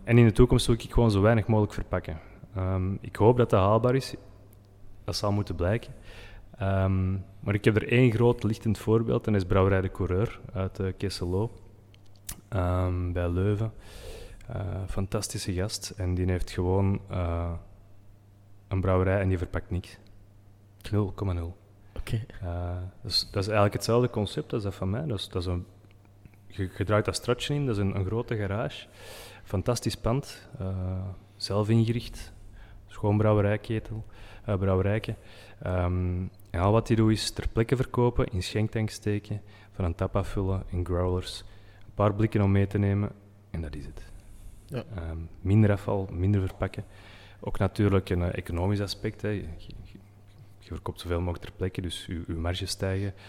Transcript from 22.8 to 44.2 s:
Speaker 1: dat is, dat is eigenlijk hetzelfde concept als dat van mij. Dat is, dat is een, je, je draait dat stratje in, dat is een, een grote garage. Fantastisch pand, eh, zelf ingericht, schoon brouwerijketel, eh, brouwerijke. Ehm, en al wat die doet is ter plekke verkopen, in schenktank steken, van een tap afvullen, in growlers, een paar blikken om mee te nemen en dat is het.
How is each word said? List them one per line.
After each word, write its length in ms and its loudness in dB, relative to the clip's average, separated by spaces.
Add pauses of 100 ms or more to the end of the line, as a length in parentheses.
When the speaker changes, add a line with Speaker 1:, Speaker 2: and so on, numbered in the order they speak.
Speaker 1:
dat 100 -10
is, 100 2 (100)
dat 100 -6
is 60 0
eigenlijk 260 4
hetzelfde 360 2
concept 440 -4
als 100 -2
dat 120 -4
van 140 -4
mij. 160 -2
Dat 140 -4
is, 100 -10
dat 120 -4
is 60 -4
een, 180 -2 (800)
je, 300 -6
je 60 -2
draait 220 4
dat 100 -2
stratje 380 0
in, 120 0
dat 100 0
is 60 0
een, 140 2
een 100 0
grote 300 -2
garage. 520 -4 (560)
Fantastisch 540 -2
pand, 500 -2 (120)
eh, 80 -4 (680)
zelf 340 0
ingericht, 640 0 (540)
schoon 300 2
brouwerijketel, 880 2 (400)
eh, 120 0
brouwerijke. 580 2 (460)
Ehm, 640 0 (260)
en 100 -4
al 120 4
wat 160 2
die 80 4
doet 160 6
is 200 0
ter 220 -6
plekke 220 2
verkopen, 520 0
in 160 -4
schenktank 460 -2
steken, 520 -4 (300)
van 140 -4
een 100 0
tap 200 -2
afvullen, 540 -2
in 160 -2
growlers, 580 -2 (420)
een 80 -20
paar 200 4
blikken 280 2
om 100 6
mee 160 4
te 100 -2
nemen 340 0 (380)
en 120 -6
dat 140 -8
is 100 -10
het. 180 -14 (640)